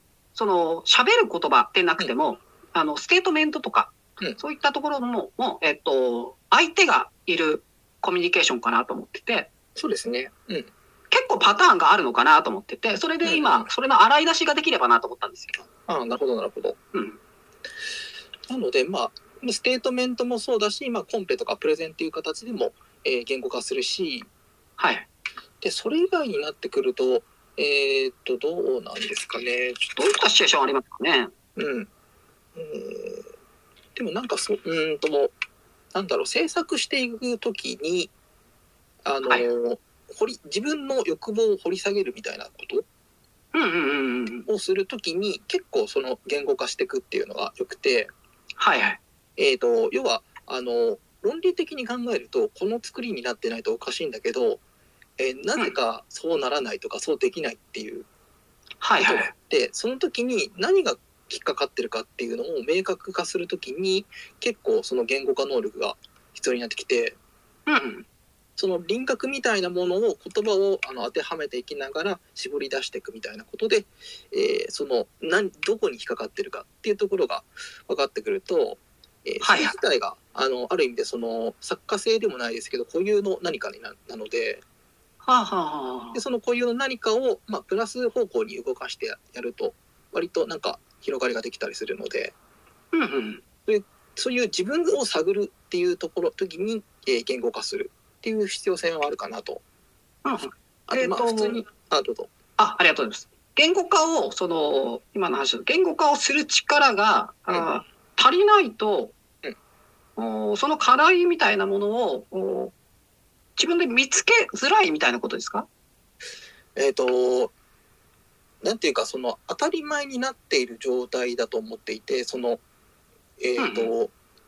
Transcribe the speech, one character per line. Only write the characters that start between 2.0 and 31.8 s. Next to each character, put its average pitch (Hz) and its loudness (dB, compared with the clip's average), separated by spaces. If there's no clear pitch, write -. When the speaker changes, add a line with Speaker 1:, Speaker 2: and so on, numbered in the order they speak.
Speaker 1:
て 117 -2
も、 202 2
Speaker 2:
う - -4
ん。 - -18
Speaker 1:
あ 165 2
の、 294 -2
ス - -12
テ 349 4
ー 359 2
ト 370 2
メ 311 4
ン 302 0
ト 302 -4
と 220 -6
か、 - 2
Speaker 2:
う 175 -4
ん。 208 -6
Speaker 1:
そ 294 -8
う - -6
い - -10
っ - -20
た 285 2
と 277 -6
こ 294 -2
ろ 277 -2
も、 240 -4
も - -4
う、 160 2
え 147 2
っ - -8
と、 127 0
相 320 6
手 392 4
が 180 2
い 170 -2
る 156 0
コ 180 0
ミ 180 0
ュ 170 0
ニ 175 2
ケ 180 4
ー - 4
シ 131 2
ョ 127 -2
ン 117 -4
か 117 -2
な 120 2
と - -8
思 127 -8
っ - -20
て - -16
て、 - -4
Speaker 2:
そ - -6
う - 0
で 214 -2
す 233 -6
ね。 254 -4
う 196 -6
ん。 151 -6
Speaker 1:
結 508 4
構 453 2
パ - 6
タ 370 6
ー 277 10
ン - 0
が 175 8
あ - 8
る 180 2
の 123 0
か 120 4
な 151 10
と - -2
思 98 -6
っ - -16
て - -12
て、 220 -2
そ - -2
れ 320 0
で 330 2
今、 294 4
Speaker 2:
う - 6
ん - -6
う - -10
ん。 - -10
Speaker 1:
そ - -4
れ 262 0
の 262 8
洗 285 8
い 330 4
出 330 4
し 330 0
が - 4
で 311 -2
き 320 2
れ 254 2
ば - 4
な 117 8
と - -8
思 - -8
っ - -20
た 104 -4
ん - -8
で - -20
す - -16
よ。 - -8
Speaker 2:
あ 160 0
あ、 120 -2
な 120 -2
る - -4
ほ 143 0
ど、 123 2
な 101 -2
る - -4
ほ - -10
ど。 - -2
Speaker 1:
う 185 -2
ん。 - -6
Speaker 2:
な 254 -4
の 143 0
で、 131 4
ま 175 -4
あ、 233 -2
ス - -4
テ 254 2
ー 247 -2
ト 262 -2
メ 247 0
ン 247 -4
ト 247 -2
も 240 -2
そ 233 0
う - 2
だ 208 2
し、 262 -8
ま 226 -2
あ、 - -8
コ - -4
ン 185 -6
ペ 190 0
と - -4
か 202 -4
プ - -4
レ 156 4
ゼ 160 -6
ン 160 -12
っ - -20
て 165 -6
い 160 -2
う - -8
形 - -10
で 240 -8
も、 - -2
え 127 0
ー、 117 -8
言 135 -4
語 123 -4
化 120 -6
す - -6
る 131 -2
し。 135 -4
Speaker 1:
は 135 0
い。 - -8
Speaker 2:
で、 190 -2
そ - -6
れ 302 0
以 359 4
外 311 0
に 170 -2
な - -4
っ - -10
て - -10
く - -2
る - 0
と、 127 2
え - -2
ー 123 -10
っ - -20
と、 127 -2
ど 143 0
う - -8
な - -12
ん - -10
で 110 -8
す - -6
か 117 -6
ね。 123 -2
ち - -2
ょ - -10
っ - -10
と。 131 -2
Speaker 1:
ど - 6
う - 6
い - 4
っ - 4
た - 6
シ - 6
チ - 6
ュ - 4
エ - 2
ー - 2
シ 160 6
ョ 143 6
ン - 6
あ - 2
り 139 2
ま 131 2
す - -14
か - -18
ね。 135 2
Speaker 2:
う 135 -4